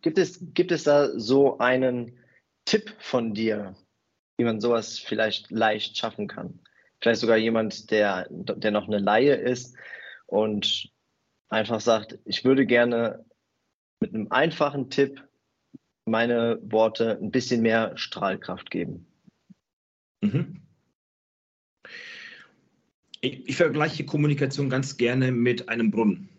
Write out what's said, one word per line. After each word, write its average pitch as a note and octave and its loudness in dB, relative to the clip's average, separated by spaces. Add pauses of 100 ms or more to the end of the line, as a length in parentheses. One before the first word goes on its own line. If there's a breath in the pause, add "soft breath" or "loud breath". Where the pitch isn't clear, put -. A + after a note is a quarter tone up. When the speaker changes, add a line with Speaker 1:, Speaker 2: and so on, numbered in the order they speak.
Speaker 1:
Gibt D#3+ 0
es, - 0 (140)
gibt F3 2
es D#3+ 0
da D3 4
so C3+ 4
einen B2 0 (460 soft breath)
Tipp - 0
von A2+ -2
dir, G#2 -4 (600)
wie A#2+ 2
man A2 0
sowas A2+ 0
vielleicht A2 -2
leicht G#2+ -2
schaffen G#2+ -6
kann? - -12 (420 soft breath)
Vielleicht A2+ 2
sogar A2+ 6
jemand, A2 0
der, G2+ 2
der G2 -4
noch G#2 0
eine G#2 0
Laie A2 4
ist B2 -4 (520 loud breath)
und G#2 -2 (580)
einfach A2 -2
sagt, A2 0
ich - -6
würde C3 6
gerne A#2+ 2 (760)
mit - -4
einem A2 -4
einfachen C#3+ 0
Tipp C#3 0 (800)
meine A#2 0
Worte A2 2
ein G2+ -6
bisschen A#2+ 0
mehr A2+ 2
Strahlkraft - -6
geben. F2 -8 (1200)
Speaker 2:
Mhm. - -2 (2500 loud breath)
Ich, - -6
ich C3+ -4
vergleiche D#3 0
Kommunikation C#3+ 0
ganz C3 -4
gerne B2+ 2
mit A#2+ 0
einem A2+ 2
Brunnen. G#2 0